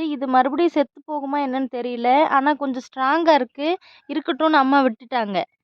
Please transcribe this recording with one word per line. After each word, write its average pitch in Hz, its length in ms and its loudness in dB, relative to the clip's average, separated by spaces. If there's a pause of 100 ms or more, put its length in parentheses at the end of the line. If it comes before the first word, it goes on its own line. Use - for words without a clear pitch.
இது 277 200 -6
மறுபடியும் 262 460 2
செத்து 285 300 0
போகுமா 294 360 -6
என்னன்னு 269 320 -4
தெரியல. 240 380 -4 (200)
ஆனா 269 240 0
கொஞ்சம் 269 320 -6
ஸ்ட்ராங்கா 311 480 0
இருக்கு, 277 340 -2 (420)
இருக்கட்டும்னு 311 500 0
அம்மா 269 220 4
விட்டுட்டாங்க. 226 560 -4 (260)